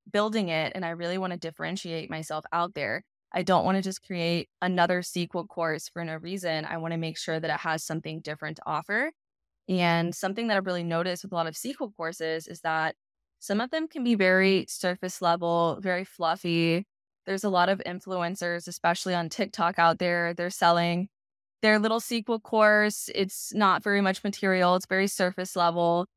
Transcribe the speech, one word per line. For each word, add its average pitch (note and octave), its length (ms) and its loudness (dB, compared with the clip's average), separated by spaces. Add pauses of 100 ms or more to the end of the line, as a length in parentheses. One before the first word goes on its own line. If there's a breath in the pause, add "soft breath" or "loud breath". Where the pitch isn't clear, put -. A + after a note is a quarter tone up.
building G#3+ 380 0
it, D#3+ 260 0
and F#3 120 -6
I E3 60 -4
really E3+ 260 -4
want F#3 160 -4
to F3 40 -8
differentiate E3 720 -8
myself D#3 440 -8
out F3 200 0
there. C#3 300 -4 (300)
I F#3 100 -2
don't F3+ 220 4
want F#3+ 100 2
to G3 60 0
just F#3+ 240 -6
create E3+ 420 -2 (140)
another F3+ 380 2
S F3 120 -8
Q F3 240 -2
L F3 100 -4
course E3 440 -4
for E3+ 160 -8
no D#3+ 100 -8
reason. E3 480 -6
I D#3+ 140 -6
want E3 160 -6
to E3 40 -4
make D#3+ 200 -6
sure D#3+ 200 -4
that D#3+ 140 -4
it D3+ 80 -2
has D#3+ 240 -4
something D#3+ 380 -8
different D3+ 340 -10
to - 100 -20
offer. G3+ 460 -2 (560)
And E3+ 480 2
something G3+ 320 -4
that G#3+ 80 2
I've F#3+ 100 0
really F3 200 -4
noticed E3+ 380 -2
with G3 100 -12
a - 20 -4
lot E3 100 0
of D#3+ 60 -6
S - 100 -12
Q C4 200 -8
L G#3+ 160 -8
courses D#3+ 500 -6
is E3+ 140 -16
that D#3+ 340 -2 (440)
some G#3 200 0
of B3 100 -2
them D#4+ 200 -2
can C4+ 160 -4
be A#3+ 100 6
very F#3+ 540 4
surface F3+ 520 -6
level, E3+ 600 2
very F#3 240 -2
fluffy. E3+ 840 0 (380)
There's F#3+ 180 -4
a G#3 60 2
lot F3+ 180 4
of F#3+ 180 0
influencers, F3 840 -6
especially F3 440 -2
on E3+ 140 0
TikTok F3 500 -2
out E3 220 4
there. F3 340 0
They're F3 160 -4
selling E3+ 600 2 (520)
their G#3+ 180 6
little A3 180 2
S A3 100 -6
Q A#3 220 -2
L A3+ 100 0
course. G#3+ 760 4
It's - 400 -4
not F#3+ 300 4
very G3+ 160 2
much F#3+ 240 0
material. F#3 520 2
It's F#3 120 -2
very F#3+ 200 2
surface F#3 500 -2
level. E3+ 600 4